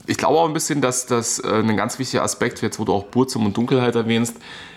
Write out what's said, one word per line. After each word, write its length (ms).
ich 120
glaube 200
auch 80
ein 80
bisschen, 280
dass, 240
dass, 320
äh, 100
ein 280
ganz 220
wichtiger 240
Aspekt, 400
jetzt 160
wo 60
du 80
auch 120
Burzum 420
und 100
Dunkelheit 400
erwähnst, 400